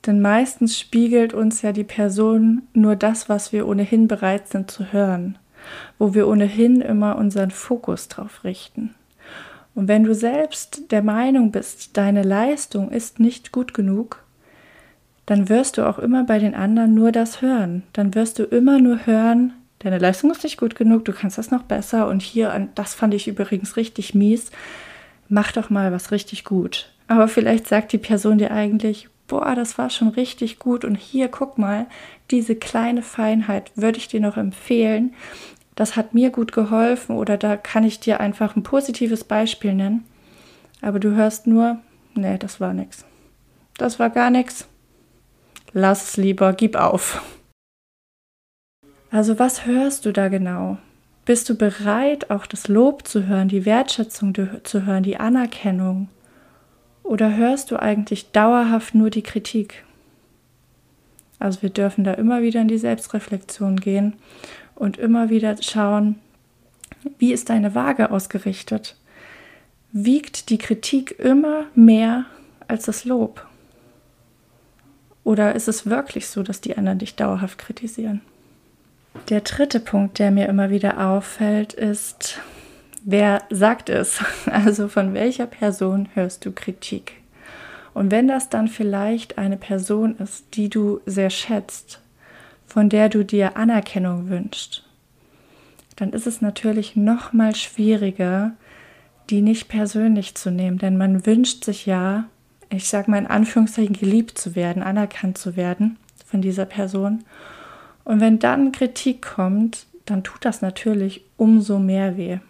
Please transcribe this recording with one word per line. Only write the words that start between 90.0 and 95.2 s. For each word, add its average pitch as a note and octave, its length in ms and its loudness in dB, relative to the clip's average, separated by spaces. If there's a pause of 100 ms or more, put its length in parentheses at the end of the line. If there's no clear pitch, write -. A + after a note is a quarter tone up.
ist, - 380 -12
die G#3 140 -2
du G#3 360 -2
sehr F#3+ 240 -2
schätzt, - 720 -8 (640)
von G#3+ 220 4
der G#3+ 220 4
du G#3 160 0
dir G3+ 320 0
Anerkennung F#3 720 -2
wünschst, - 540 -8 (1120)